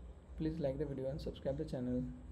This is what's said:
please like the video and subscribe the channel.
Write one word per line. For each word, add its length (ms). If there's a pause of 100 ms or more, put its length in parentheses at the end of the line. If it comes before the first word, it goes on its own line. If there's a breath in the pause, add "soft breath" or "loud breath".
(380)
please 220
like 180
the 60
video 260
and 100
subscribe 380
the 60
channel. 400 (280)